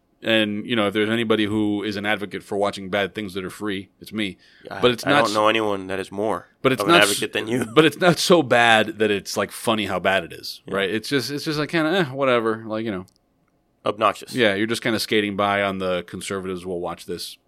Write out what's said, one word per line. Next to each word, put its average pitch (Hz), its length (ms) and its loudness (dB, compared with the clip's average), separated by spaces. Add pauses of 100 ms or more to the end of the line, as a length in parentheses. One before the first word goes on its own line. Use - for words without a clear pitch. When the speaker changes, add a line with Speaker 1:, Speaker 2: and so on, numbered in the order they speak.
(220)
Speaker 1:
and, 107 460 0
you 123 80 -2
know, 104 120 2
if 98 60 -2
there's 107 160 2
anybody 110 360 2
who 104 380 0
is 104 120 -4
an 101 100 -6
advocate 101 380 -4
for - 140 -8
watching 98 320 -2
bad 98 260 -2
things 104 180 -8
that 95 100 -8
are 92 60 -8
free, 98 400 -8 (100)
it's - 140 -20
me. 101 240 -4 (320)
Speaker 2:
I, 98 100 -10
Speaker 1:
But 123 120 4
it's 117 140 -4
Speaker 2:
I - 40 0
Speaker 1:
not 143 120 4
Speaker 2:
don't 113 80 2
Speaker 1:
s-, 104 40 -2
Speaker 2:
know 107 140 4
anyone 104 400 0
that 95 120 -4
is 95 120 -10
more 101 360 -4 (140)
Speaker 1:
but 131 100 2
it's 120 120 0
Speaker 2:
of 98 40 -2
an 107 60 6
Speaker 1:
not 170 100 8
s-, 101 60 -2
Speaker 2:
advocate 104 240 -2
than 107 140 -2
you. 123 180 -2
Speaker 1:
but 123 200 4
it's 147 140 0
not 175 200 4
so 175 240 6
bad 117 560 4
that 107 100 2
it's, 98 280 -4
like, 101 140 -2
funny 110 340 -2
how 95 140 -4
bad 95 240 2
it 78 100 -14
is, - 340 -16
Speaker 2:
Yeah. 95 80 -4
Speaker 1:
right? 98 160 0
It's 110 180 -4
just, 131 220 -2
it's 143 140 -8
just, 156 120 -4
like, 147 120 -4
kinda, 156 220 0
eh, 185 200 2
whatever, 120 560 0
like, 110 180 -4
you 113 60 -4
know. 92 140 -8 (760)
Speaker 2:
Obnoxious. 107 520 -2
Speaker 1:
Yeah, 113 180 4
you're 104 140 0
just 113 160 -4
kinda 120 160 0
skating 104 360 0
by 101 280 2
on 95 160 0
the 92 240 -2
conservatives 92 640 -8
will 87 120 -4
watch 87 280 -8
this - 300 -10 (100)